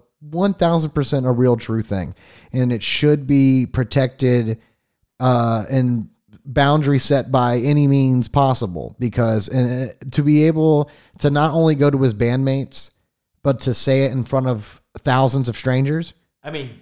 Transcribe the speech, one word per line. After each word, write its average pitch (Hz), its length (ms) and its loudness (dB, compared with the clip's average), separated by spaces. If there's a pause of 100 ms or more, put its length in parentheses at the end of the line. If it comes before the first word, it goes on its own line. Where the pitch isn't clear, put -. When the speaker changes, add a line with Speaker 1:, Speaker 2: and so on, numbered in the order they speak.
(220)
Speaker 1:
one 170 320 -2
thousand 165 380 0
percent 135 340 -2
a 127 60 2
real 123 260 2
true 113 240 -4
thing, 95 340 -6 (360)
and 127 220 0
it 113 100 -4
should 147 440 0
be 135 380 4
protected, 123 920 -2 (600)
uh, 117 500 0
and 123 400 0 (360)
boundary 143 540 2
set 127 320 -2
by 123 280 2
any 147 280 2
means 131 400 2
possible, 117 720 -2
because, 113 500 -2
uh, 127 400 -2 (220)
to 147 120 0
be 151 220 4
able 156 440 2 (300)
to 147 100 0
not 147 240 2
only 160 220 2
go 143 160 2
to 135 100 0
his 127 140 2
bandmates, 131 720 -2 (540)
but 135 160 0
to 127 140 -4
say 135 320 0
it 127 60 -2
in 127 120 -4
front 131 240 -2
of 110 340 -6 (160)
thousands 131 500 0
of 113 80 -6
strangers. 139 580 -2 (300)
Speaker 2:
I 151 80 -14
mean, 139 200 -12 (100)